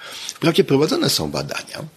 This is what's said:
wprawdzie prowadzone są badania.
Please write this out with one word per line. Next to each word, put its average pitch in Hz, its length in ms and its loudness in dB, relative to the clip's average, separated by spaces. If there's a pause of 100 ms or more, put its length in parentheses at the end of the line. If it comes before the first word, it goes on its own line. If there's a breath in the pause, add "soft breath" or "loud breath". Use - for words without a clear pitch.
(340 loud breath)
wprawdzie 160 300 4
prowadzone 143 460 2
są 76 200 -2
badania. - 540 -8 (120)